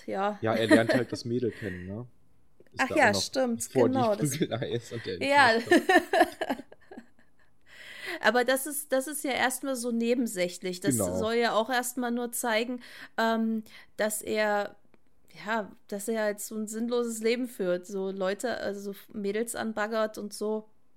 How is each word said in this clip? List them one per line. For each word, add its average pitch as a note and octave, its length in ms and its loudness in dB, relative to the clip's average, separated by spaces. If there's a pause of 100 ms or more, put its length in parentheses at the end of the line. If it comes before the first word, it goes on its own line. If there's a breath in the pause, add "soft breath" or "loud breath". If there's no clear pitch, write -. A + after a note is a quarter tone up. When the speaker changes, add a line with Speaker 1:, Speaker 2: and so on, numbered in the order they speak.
Speaker 1:
ja. G3+ 360 -2
Speaker 2:
Ja, A2 120 4
er A2 140 2
lernt A#2+ 260 6
halt B2 180 0
das G2+ 140 -6
Mädel A#2+ 260 0
kennen, F2+ 340 -8
ne? G#2+ 200 -8 (680)
Ist - 100 -2
Speaker 1:
Ach B3+ 80 -2
Speaker 2:
da - 60 -2
Speaker 1:
ja, D4 40 6
Speaker 2:
auch A3+ 100 6
noch, F#3+ 120 0
Speaker 1:
stimmt, B3+ 320 -2
Speaker 2:
bevor C4 320 2
Speaker 1:
genau, B3+ 260 2
Speaker 2:
die G3+ 60 -4
Speaker 1:
das D3+ 100 2
Speaker 2:
Prügelei A#2 400 -2
ist A#2+ 220 -4
und A#2 140 -8
der F#2 140 -4
Speaker 1:
Ja. C4+ 340 6
Speaker 2:
entführt A#3 120 0
wird. E4+ 240 6
Speaker 1:
<laughs> - 760 2 (1600 loud breath)
Aber A#3+ 220 4
das C4 240 0
ist, - 240 -6
das C4 160 0
ist D4 160 -8
ja C#4+ 80 -2
erstmal B3+ 440 -2
so A#3+ 160 -4
nebensächlich. A3+ 880 0
Das C3+ 140 2
Speaker 2:
Genau. F#2 260 0
Speaker 1:
soll A3+ 160 0
ja A3+ 180 2
auch A3+ 160 2
erstmal B3 420 -2
nur A#3+ 200 -2
zeigen, A#3+ 500 -2 (360 loud breath)
ähm, A3+ 460 0 (340 loud breath)
dass G#3+ 240 -2
er, G#3 540 0 (720)
ja, G#3+ 260 -2 (160)
dass G3+ 200 -8
er A3 160 0
halt G#3 160 0
so - 160 -10
ein G#3+ 120 -4
sinnloses A#3 540 -2
Leben A#3+ 260 2
führt. F3+ 400 -2
So F#3+ 240 -4
Leute, G3 460 -2
also G3+ 360 -6
so - 60 -20 (140)
Mädels G#3+ 420 -2
anbaggert A3 640 -2
und G#3 160 -10
so. G#3+ 360 -4 (280)